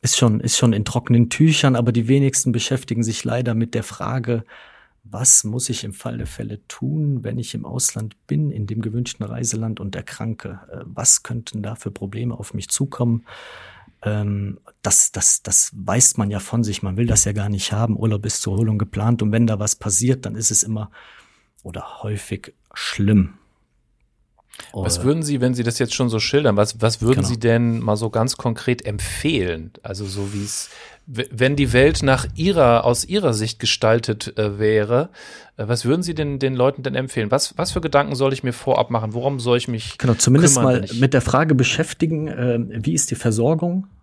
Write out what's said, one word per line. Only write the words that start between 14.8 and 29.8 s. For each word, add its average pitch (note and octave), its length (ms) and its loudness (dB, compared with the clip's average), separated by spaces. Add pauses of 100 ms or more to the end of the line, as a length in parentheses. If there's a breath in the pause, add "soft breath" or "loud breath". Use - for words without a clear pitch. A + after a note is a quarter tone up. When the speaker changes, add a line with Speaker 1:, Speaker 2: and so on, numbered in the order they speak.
Speaker 1:
das, - 300 2
das, - 320 0
das - 300 0
weiß G#2 440 2
man G2+ 120 0
ja G2+ 100 -4
von A#2 240 -2
sich, G#2 180 -4
man F#2+ 140 -4
will A#2+ 100 2
das A2+ 180 2
ja G#2 80 -2
gar G2+ 160 -2
nicht G2+ 240 -2
haben. G#2+ 240 0
Urlaub G#2+ 300 -2
ist - 160 -4
zur G2 120 -2
Erholung G#2+ 240 2
geplant G#2+ 440 0
und G#2+ 80 0
wenn A2+ 160 4
da G#2+ 140 0
was G#2 160 -2
passiert, B2 480 0
dann A2 100 -6
ist G#2+ 180 -2
es G#2 120 2
immer G#2+ 260 -6 (720 loud breath)
oder - 380 -14
häufig G#2+ 520 -8 (200)
schlimm. G2 600 2 (1400 loud breath)
Speaker 2:
Was G2 240 -2
Speaker 1:
Oder G2+ 80 -2
Speaker 2:
würden D#3 160 2
Sie, D3 180 -2
wenn B2+ 140 2
Sie B2 80 -2
das A#2 160 -2
jetzt B2 160 0
schon B2 160 0
so A2+ 80 0
schildern, B2 400 2
was, G#2 240 0
was A2+ 180 2
würden A#2+ 200 4
Speaker 1:
Genau. F#2+ 80 0
Speaker 2:
Sie A#2 120 -2
denn A#2 400 2
mal G#2+ 160 0
so G#2+ 140 -4
ganz A2+ 260 0
konkret A#2+ 480 -2
empfehlen? G2 880 -2 (100)